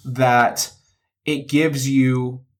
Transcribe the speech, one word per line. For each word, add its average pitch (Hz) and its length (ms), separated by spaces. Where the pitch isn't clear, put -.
that 123 680
it 143 240
gives 143 400
you 127 560